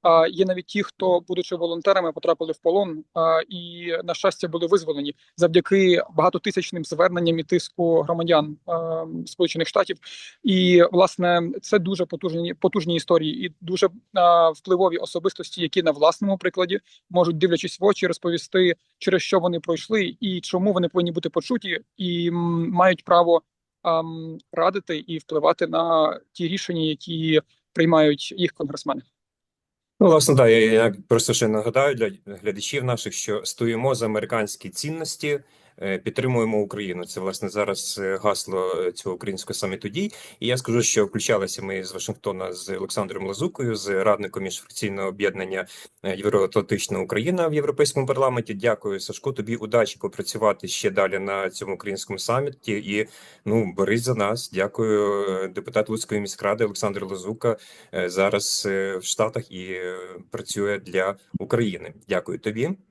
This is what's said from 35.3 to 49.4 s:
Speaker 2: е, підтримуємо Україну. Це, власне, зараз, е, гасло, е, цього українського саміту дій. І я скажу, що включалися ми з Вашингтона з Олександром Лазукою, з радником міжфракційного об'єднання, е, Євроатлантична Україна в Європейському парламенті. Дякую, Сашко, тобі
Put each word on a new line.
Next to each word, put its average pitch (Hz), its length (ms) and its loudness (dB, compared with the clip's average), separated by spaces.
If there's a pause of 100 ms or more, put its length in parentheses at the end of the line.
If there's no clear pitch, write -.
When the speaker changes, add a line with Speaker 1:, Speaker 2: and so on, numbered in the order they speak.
Speaker 2:
е, 95 160 -4
підтримуємо 113 640 -2
Україну. 98 460 -6
Це, - 140 -12
власне, 95 300 -6
зараз, 101 540 -4
е, 95 200 -4
гасло, 92 640 -2
е, 87 40 -2
цього 92 240 -8
українського 95 380 -10
саміту 95 360 -6
дій. 190 220 -4 (280)
І 110 80 -6
я 123 100 0
скажу, 120 240 0
що 104 240 2
включалися 98 560 -2
ми 95 220 -6
з 90 100 -12
Вашингтона 92 600 -8
з 87 160 -14
Олександром 95 580 -6
Лазукою, 117 480 -4
з 98 280 -2
радником 101 400 0
міжфракційного 98 640 -6
об'єднання, 95 600 -4 (360)
е, 95 120 -4
Євроатлантична 98 840 0
Україна 160 480 -2
в 151 60 -2
Європейському 143 520 0
парламенті. 127 480 0
Дякую, 104 460 -2
Сашко, - 340 -8
тобі 113 220 -6